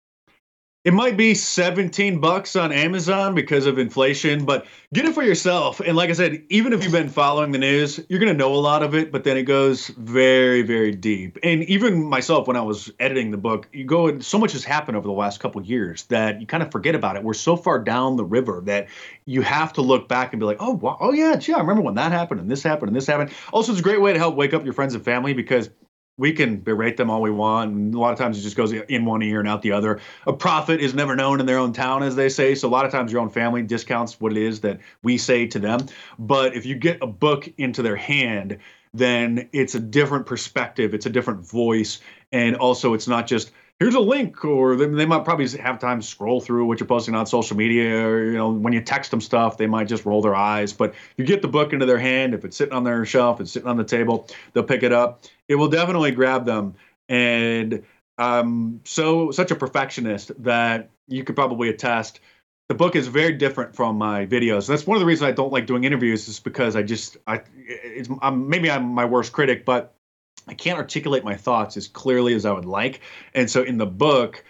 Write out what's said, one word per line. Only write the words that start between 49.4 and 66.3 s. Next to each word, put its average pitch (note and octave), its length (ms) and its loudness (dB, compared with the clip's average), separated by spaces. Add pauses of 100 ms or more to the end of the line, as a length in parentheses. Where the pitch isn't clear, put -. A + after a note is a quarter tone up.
they A2 100 0
might A2 220 0
just A2 160 -4
roll G#2 160 2
their G#2 120 2
eyes. G#2 380 0
But G#2+ 220 -2 (240)
you C3 80 -2
get G3 160 2
the D#3+ 80 -2
book D3+ 240 2
into C3+ 120 0
their B2 140 6
hand, C3 340 0
if G2+ 120 -6
it's F#2 100 -14
sitting C#3+ 180 -2
on B2 120 0
their A#2 180 0
shelf, A#2+ 380 2
it's F2+ 100 -8
sitting A#2+ 160 -8
on B2 80 -2
the A#2 80 0
table, A#2 460 0 (240)
they'll A#2+ 100 2
pick A#2+ 180 0
it A#2+ 120 4
up. A#2+ 300 2 (240)
It D3 100 2
will D3+ 100 2
definitely E3 420 2
grab B2+ 380 2
them. G#2 260 -2 (340)
And A#2 760 0 (340)
I'm A#2+ 640 0
so, D#3+ 460 0
such F3 220 -2
a D#3 40 2
perfectionist B2+ 760 -4 (120)
that A#2 460 0 (180)
you C3 160 -8
could - 120 -6
probably A#2+ 340 0
attest. A2+ 500 -4 (480)
The C#3+ 60 -4
book E3+ 220 2
is C#3+ 120 0
very D3+ 260 0
different C3+ 420 -2
from A2+ 200 -2
my G#2 300 -2
videos. A2 420 0
That's D3 200 -2
one G3+ 80 2
of G#3 60 2
the F3 40 2
reasons D#3+ 220 2
I C3 60 2
don't C3+ 200 -2
like B2 140 -2
doing B2 160 0
interviews, B2 440 0
is A2 120 -12